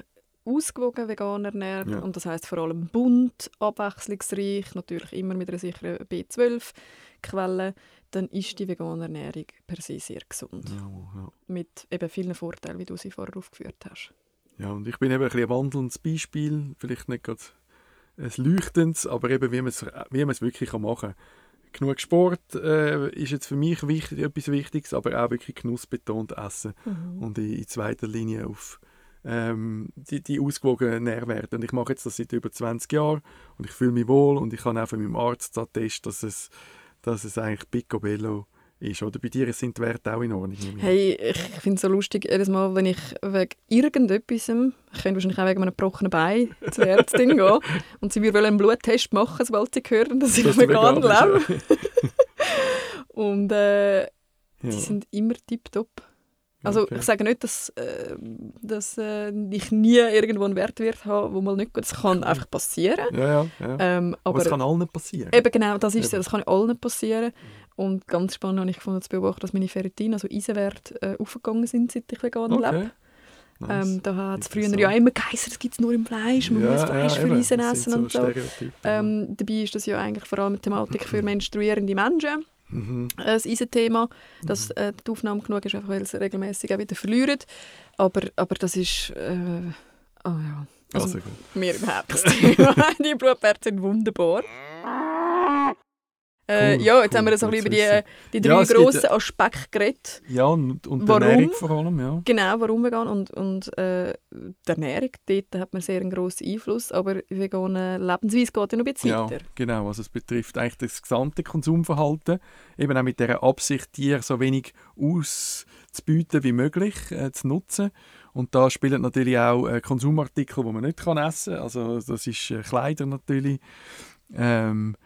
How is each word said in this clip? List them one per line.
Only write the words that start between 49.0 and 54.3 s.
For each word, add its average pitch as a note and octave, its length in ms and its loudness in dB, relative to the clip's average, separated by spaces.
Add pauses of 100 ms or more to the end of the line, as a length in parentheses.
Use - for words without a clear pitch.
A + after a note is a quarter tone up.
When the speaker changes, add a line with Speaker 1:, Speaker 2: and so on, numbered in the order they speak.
Speaker 1:
machen, G#3 320 2
sobald A3 280 0
sie B3+ 140 -2
hören, B3 320 2
dass C4+ 180 4
ich A#3+ 60 6
Speaker 2:
Dass - 140 6
du B3+ 60 10
Speaker 1:
vegan A#3+ 380 8
Speaker 2:
vegan B3+ 320 8
bist, E4 160 4
Speaker 1:
lebe. - 120 -2 (400)
Speaker 2:
ja. - 80 2 (1000)
<laughs> - 0 -
Speaker 1:
Und, G3+ 440 0
äh, G3+ 560 4 (540)